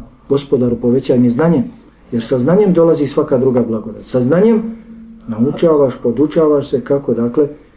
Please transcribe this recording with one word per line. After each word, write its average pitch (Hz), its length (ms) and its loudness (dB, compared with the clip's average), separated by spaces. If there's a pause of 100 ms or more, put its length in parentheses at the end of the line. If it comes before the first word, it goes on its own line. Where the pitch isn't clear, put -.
(300)
Gospodaru, 127 460 0
povećaj 123 440 0
mi 123 100 4
znanje, 147 340 2 (480)
jer 117 120 -4
sa 131 160 -2
znanjem 180 340 2
dolazi 160 340 2
svaka 139 300 -2
druga 123 260 2
blagodat. 110 420 -8
Sa 127 160 -2
znanjem 190 400 2 (640)
naučavaš, 139 640 0 (100)
podučavaš 147 680 0
se 127 120 -2
kako, 139 320 -2
dakle, 120 340 0 (300)